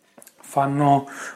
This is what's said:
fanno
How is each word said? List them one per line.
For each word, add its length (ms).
fanno 580